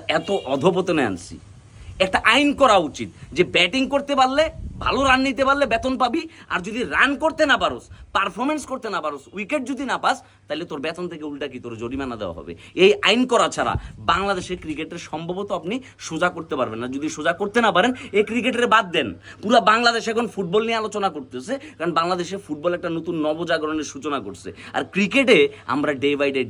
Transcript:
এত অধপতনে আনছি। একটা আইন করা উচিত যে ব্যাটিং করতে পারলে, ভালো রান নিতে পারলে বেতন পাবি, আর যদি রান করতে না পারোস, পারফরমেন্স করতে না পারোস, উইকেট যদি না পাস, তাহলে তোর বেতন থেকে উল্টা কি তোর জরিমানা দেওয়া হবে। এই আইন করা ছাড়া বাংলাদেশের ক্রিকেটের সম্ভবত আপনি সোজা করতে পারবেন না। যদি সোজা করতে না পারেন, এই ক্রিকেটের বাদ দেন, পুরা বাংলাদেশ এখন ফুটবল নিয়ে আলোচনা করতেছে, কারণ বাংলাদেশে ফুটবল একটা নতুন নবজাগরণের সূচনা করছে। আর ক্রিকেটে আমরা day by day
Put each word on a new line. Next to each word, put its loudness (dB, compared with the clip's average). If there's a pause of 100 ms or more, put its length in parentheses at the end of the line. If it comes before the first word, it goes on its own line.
এত -2
অধপতনে 2
আনছি। -8 (600)
একটা 2
আইন 4
করা 6
উচিত -2 (240)
যে 2
ব্যাটিং 2
করতে 0
পারলে, 4 (300)
ভালো 0
রান 4
নিতে 0
পারলে 4
বেতন -2
পাবি, 0 (280)
আর -2
যদি -6
রান 2
করতে 2
না 4
পারোস, -2 (280)
পারফরমেন্স -2
করতে -8
না -4
পারোস, -6 (120)
উইকেট -4
যদি -6
না -2
পাস, 0 (240)
তাহলে -6
তোর -10
বেতন -6
থেকে -12
উল্টা -8
কি -12
তোর -10
জরিমানা -6
দেওয়া -8
হবে। -12 (200)
এই 8
আইন 4
করা 4
ছাড়া 0 (240)
বাংলাদেশের -2
ক্রিকেটের -10
সম্ভবত -8
আপনি -4 (200)
সোজা -2
করতে -6
পারবেন -2
না। -6
যদি -4
সোজা -2
করতে 0
না 4
পারেন, 4 (180)
এই 4
ক্রিকেটের 0
বাদ 4
দেন, -2 (280)
পুরা 6
বাংলাদেশ 4
এখন 0
ফুটবল 0
নিয়ে 0
আলোচনা -2
করতেছে, -8 (180)
কারণ -2
বাংলাদেশে 0
ফুটবল -4
একটা -4
নতুন -4
নবজাগরণের -2
সূচনা -6
করছে। -12 (200)
আর -2
ক্রিকেটে 4 (180)
আমরা 0
day 0
by 0
day -2